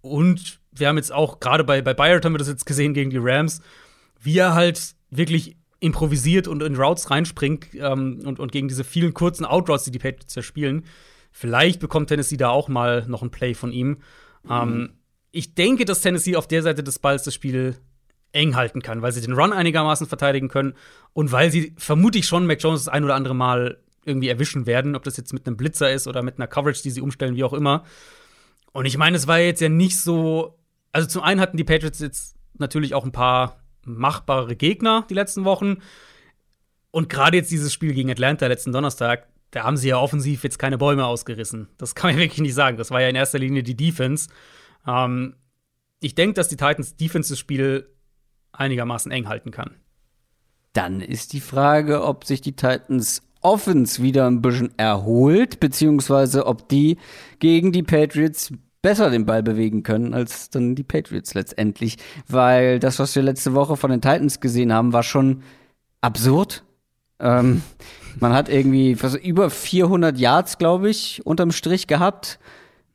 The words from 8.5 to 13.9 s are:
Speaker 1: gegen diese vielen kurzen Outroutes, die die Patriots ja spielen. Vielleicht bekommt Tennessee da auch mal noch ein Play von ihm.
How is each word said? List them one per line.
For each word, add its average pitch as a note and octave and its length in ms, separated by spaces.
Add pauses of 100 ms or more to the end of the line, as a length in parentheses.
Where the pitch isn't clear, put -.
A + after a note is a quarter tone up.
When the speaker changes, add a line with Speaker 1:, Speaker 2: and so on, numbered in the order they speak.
Speaker 1:
gegen C#3 160
diese C3 160
vielen E3+ 300
kurzen E3+ 300
Outroutes, D3+ 400
die C3 60
die B2 80
Patriots - 360
ja B2+ 80
spielen. D3 420 (460)
Vielleicht C#3+ 480
bekommt D3+ 300
Tennessee D3 300
da B2 100
auch C3+ 200
mal A#2+ 380
noch A#2+ 160
ein A#2+ 80
Play B2 240
von B2 160
ihm. B2+ 280 (460)